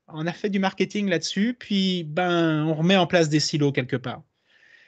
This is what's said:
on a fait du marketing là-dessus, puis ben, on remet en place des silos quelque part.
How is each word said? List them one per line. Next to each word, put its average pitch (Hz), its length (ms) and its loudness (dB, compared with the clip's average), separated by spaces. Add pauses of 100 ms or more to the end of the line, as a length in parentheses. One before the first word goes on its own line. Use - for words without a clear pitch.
on 160 200 -6
a 170 60 -4
fait 208 160 -4
du 196 100 0
marketing 190 500 -2
là-dessus, 196 480 -2
puis 190 460 -2
ben, 160 640 0
on 160 100 0
remet 175 220 4
en 175 100 4
place 165 220 2
des 151 100 2
silos 147 320 0
quelque 131 240 -2
part. 127 260 -8 (640)